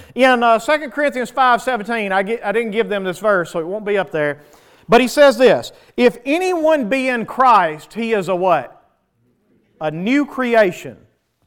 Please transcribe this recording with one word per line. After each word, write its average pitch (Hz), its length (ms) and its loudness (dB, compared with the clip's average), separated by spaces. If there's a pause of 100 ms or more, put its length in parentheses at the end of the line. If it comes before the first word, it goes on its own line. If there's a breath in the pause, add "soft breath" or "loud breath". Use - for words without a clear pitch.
(140 soft breath)
In, 247 280 2
uh, 226 160 4
Second 302 340 -4
Corinthians 254 360 -4
five 247 320 2
seventeen, 220 520 -4
I 196 100 2
get, 226 200 -6
I 202 100 -2
didn't 226 180 -4
give 202 180 -2
them 196 160 -4
this 185 140 -6
verse, 190 320 0
so 185 80 -6
it 160 80 -6
won't 202 180 -10
be 202 140 -2
up 185 120 -4
there. 147 300 -4 (480 soft breath)
But 233 120 4
he 254 80 2
says 277 300 4
this, 180 340 2 (240 soft breath)
"If 240 280 2
anyone 320 640 0
be 262 200 -2
in 233 160 -4
Christ, 185 720 2
he 226 180 -4
is 190 160 -2
a" 190 80 -2
what? 170 480 -2 (960)
"A 156 100 -4
new 233 360 -2
creation." 214 720 -2 (480)